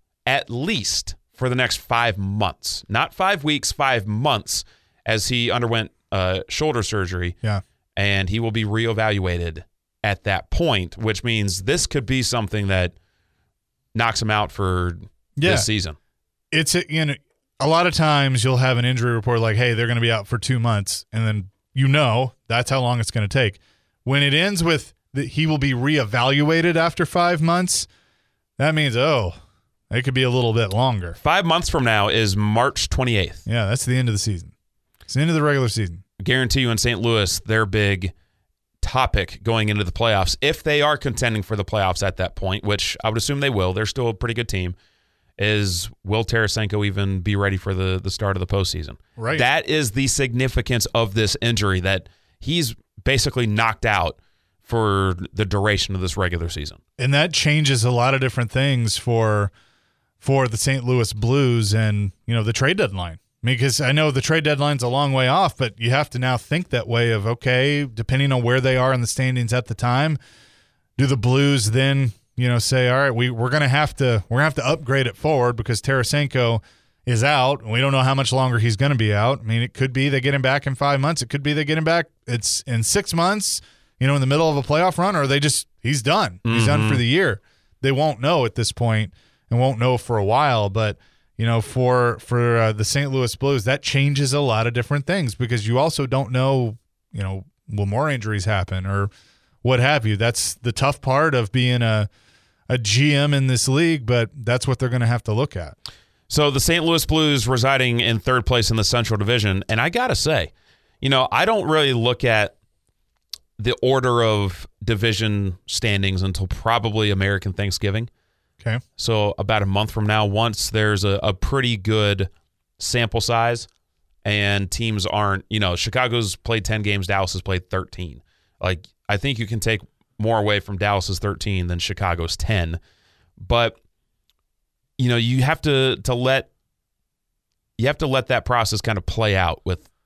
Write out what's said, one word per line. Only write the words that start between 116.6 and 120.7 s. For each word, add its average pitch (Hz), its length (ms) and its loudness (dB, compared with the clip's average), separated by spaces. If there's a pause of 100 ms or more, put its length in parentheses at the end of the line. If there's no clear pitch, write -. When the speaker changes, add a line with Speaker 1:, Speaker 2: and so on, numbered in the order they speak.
Speaker 1:
American 98 440 0
Thanksgiving. 101 560 -4 (500)
Speaker 2:
Okay. 117 240 -4 (120)
Speaker 1:
So 107 420 0
about 104 240 0
a 98 40 0
month 104 260 0
from 110 120 -2
now, 107 220 2
once 107 420 0
there's 107 360 2